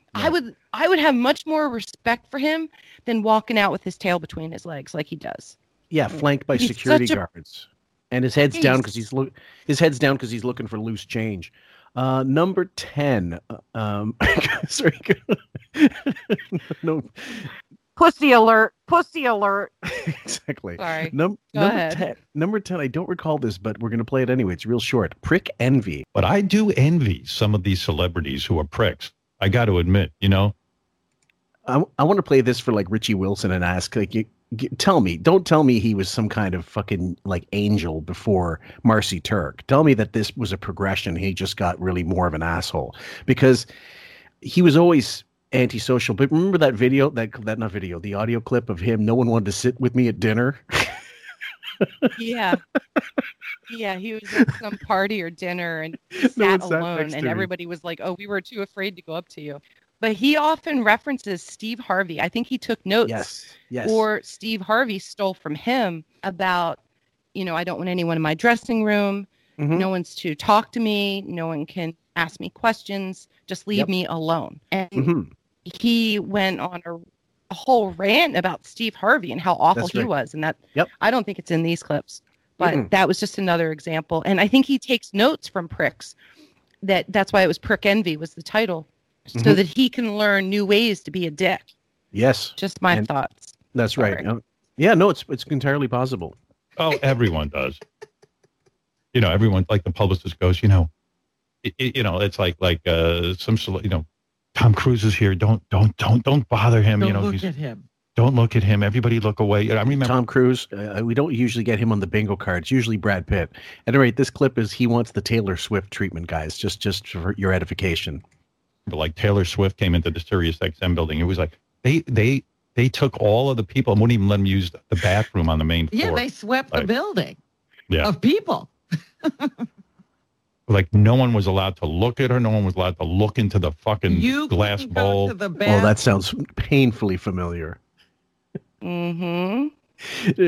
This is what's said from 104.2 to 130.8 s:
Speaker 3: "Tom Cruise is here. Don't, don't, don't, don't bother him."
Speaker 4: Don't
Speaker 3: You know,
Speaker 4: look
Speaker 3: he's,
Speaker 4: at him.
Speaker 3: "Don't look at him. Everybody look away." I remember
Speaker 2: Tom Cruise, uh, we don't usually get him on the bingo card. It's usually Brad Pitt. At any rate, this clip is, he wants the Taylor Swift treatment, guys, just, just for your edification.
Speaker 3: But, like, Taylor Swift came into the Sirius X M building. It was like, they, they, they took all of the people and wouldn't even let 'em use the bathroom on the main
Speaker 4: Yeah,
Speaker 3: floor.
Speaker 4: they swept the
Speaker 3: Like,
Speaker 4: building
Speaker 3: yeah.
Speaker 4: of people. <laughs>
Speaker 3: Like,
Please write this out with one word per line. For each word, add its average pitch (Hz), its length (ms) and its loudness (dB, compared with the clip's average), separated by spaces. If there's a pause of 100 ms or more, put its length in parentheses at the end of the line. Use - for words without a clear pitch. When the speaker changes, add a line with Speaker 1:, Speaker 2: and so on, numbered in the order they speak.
Speaker 3:
"Tom 117 200 4
Cruise 117 300 2
is 107 120 2
here. 98 180 2
Don't, 104 360 0
don't, 101 280 4
don't, 113 260 2
don't 139 260 2
bother 113 320 4
him." 104 180 4
Speaker 4:
Don't 98 80 2
Speaker 3:
You 98 60 0
know, 98 80 0
Speaker 4:
look 101 120 0
Speaker 3:
he's, 95 120 -4
Speaker 4:
at 175 100 -4
him. 127 340 -12 (260)
Speaker 3:
"Don't 127 200 4
look 117 200 2
at 113 80 4
him. 101 200 4
Everybody 113 360 2
look 104 200 -2
away." 104 320 2
I 110 100 2
remember 135 240 0
Speaker 2:
Tom 123 200 2
Cruise, 127 460 4
uh, 101 320 -8
we 117 120 -2
don't 143 180 2
usually 117 300 0
get 107 160 0
him 113 120 2
on 104 80 2
the 95 80 -2
bingo 104 280 0
card. 90 280 -4
It's - 80 -6
usually 113 260 2
Brad 95 280 -2
Pitt. 87 240 -2 (380)
At 117 80 2
any - 20 8
rate, 123 200 4
this 139 120 2
clip - 300 0
is, 107 120 -2
he - 160 0
wants 117 260 0
the 107 80 -4
Taylor 101 360 -2
Swift 98 320 -4
treatment, 85 380 -6
guys, 78 300 -6
just, - 220 -6
just - 280 -4
for 92 300 -6
your 98 160 0
edification. 87 720 -4 (640)
Speaker 3:
But, 76 100 -8
like, 80 180 -4
Taylor 101 300 2
Swift 95 320 0
came 90 180 2
into 85 140 0
the 80 100 -6
Sirius 82 420 -2
X - 200 -6
M 90 140 0
building. 78 240 -2
It 85 60 0
was 90 120 -2
like, 78 200 -4 (260)
they, 147 240 2
they, 123 360 0 (320)
they 123 140 4
took - 320 -2
all 113 300 2
of 127 60 -2
the 110 60 -2
people 123 300 0
and 107 80 4
wouldn't 117 120 6
even 101 140 2
let 101 120 2
'em 98 60 2
use 95 260 0
the - 260 -6
bathroom 92 520 0
on 80 100 2
the 80 60 0
main 82 260 0
Speaker 4:
Yeah, - 160 0
Speaker 3:
floor. - 100 0
Speaker 4:
they - 120 -2
swept 254 420 -4
the - 80 -2
Speaker 3:
Like, 214 80 -4
Speaker 4:
building 254 500 -4 (520)
Speaker 3:
yeah. 78 180 2
Speaker 4:
of 202 140 -2
people. 339 480 0 (540)
<laughs> 302 260 -4 (1200)
Speaker 3:
Like, 101 240 4